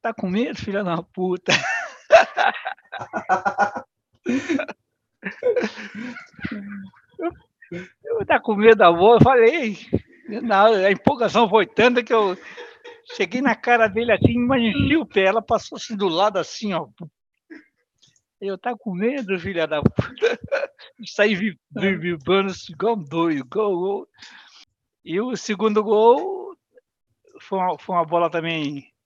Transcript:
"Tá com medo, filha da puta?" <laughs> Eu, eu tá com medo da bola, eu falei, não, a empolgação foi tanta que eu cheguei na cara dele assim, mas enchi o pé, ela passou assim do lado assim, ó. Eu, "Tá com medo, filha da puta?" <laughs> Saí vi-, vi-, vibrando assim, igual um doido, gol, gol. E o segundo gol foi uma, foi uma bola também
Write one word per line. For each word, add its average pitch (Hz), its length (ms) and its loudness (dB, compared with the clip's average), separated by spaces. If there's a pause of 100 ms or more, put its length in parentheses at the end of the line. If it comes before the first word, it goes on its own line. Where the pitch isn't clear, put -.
"Tá 226 100 -4
com 202 160 -6
medo, 233 320 -2
filha 202 220 -4
da 170 200 -2
puta?" 180 500 -2
<laughs> - 2250 0 (3250)
Eu, 339 120 -6 (920)
eu 392 60 -6
tá - 140 -8
com 220 140 -6
medo 214 220 4
da 190 140 6
bola, 196 280 4
eu - 40 8
falei, 240 540 4 (680)
não, 208 320 4
a 190 160 2
empolgação 233 580 2
foi 196 180 4
tanta 240 360 4
que 226 100 -2
eu 202 240 2 (760)
cheguei 196 260 -2
na 254 140 2
cara 233 320 2
dele 220 260 0
assim, 233 260 2
mas 240 240 2
enchi 269 340 2
o 302 100 0
pé, 196 200 0
ela 214 160 2
passou - 340 -4
assim 220 200 -10
do 196 120 -2
lado 185 300 0
assim, 196 340 -6
ó. 165 160 -6 (1500)
Eu, 196 160 -6
"Tá 240 200 -6
com 202 180 -8
medo, 208 440 -2
filha 170 280 -2
da 151 160 -2
puta?" - 100 4
<laughs> - 1120 -4
Saí 214 280 2
vi-, 185 240 -4 (120)
vi-, 196 260 -2
vibrando 175 540 0
assim, - 220 -14
igual 214 240 -2
um 175 80 -8
doido, 156 440 -2
gol, 202 300 -2
gol. 190 300 -4 (960)
E 170 160 -4
o 247 160 -4
segundo 214 480 0
gol 277 680 2 (840)
foi - 180 -6
uma, 180 200 -2
foi - 180 -4
uma 170 80 2
bola 165 260 0
também 160 560 -4 (200)